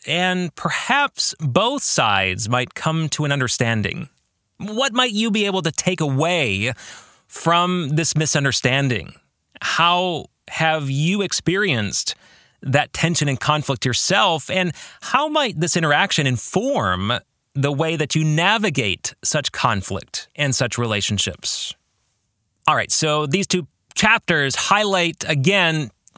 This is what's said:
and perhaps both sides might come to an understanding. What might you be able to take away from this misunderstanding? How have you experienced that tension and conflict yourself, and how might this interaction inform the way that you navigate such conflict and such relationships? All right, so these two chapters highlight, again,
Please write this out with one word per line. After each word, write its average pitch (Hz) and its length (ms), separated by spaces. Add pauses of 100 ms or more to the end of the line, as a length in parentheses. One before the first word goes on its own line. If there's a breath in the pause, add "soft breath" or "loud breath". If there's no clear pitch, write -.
and 180 480
perhaps - 840
both 190 440
sides 101 640
might 123 260
come 160 360
to 151 160
an 143 60
understanding. 117 760 (500)
What 220 360
might 254 180
you 214 180
be 208 160
able 190 160
to 156 100
take 180 280
away 135 760 (540 loud breath)
from 175 640
this 156 260
misunderstanding? 139 1000 (480)
How 175 680 (220)
have 160 400
you 160 320
experienced 170 920 (460 soft breath)
that 139 320
tension 165 340
and 135 120
conflict 143 460
yourself, 170 640
and 180 220 (300 loud breath)
how 285 260
might 277 320
this 170 160
interaction 160 520
inform 120 840 (420)
the 143 180
way 160 240
that 147 200
you 160 80
navigate 156 1000
such - 280
conflict - 840
and 143 180
such 123 240
relationships? - 960 (960)
All 151 80
right, 113 160
so 151 340
these 185 220
two 175 200 (280)
chapters 180 600
highlight, 196 720
again, 160 600 (280)